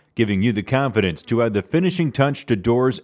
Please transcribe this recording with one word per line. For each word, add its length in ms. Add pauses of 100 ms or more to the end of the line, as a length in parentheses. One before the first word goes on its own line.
(140)
giving 280
you 100
the 100
confidence 600
to 200
add 100
the 100
finishing 480
touch 360
to 100
doors 480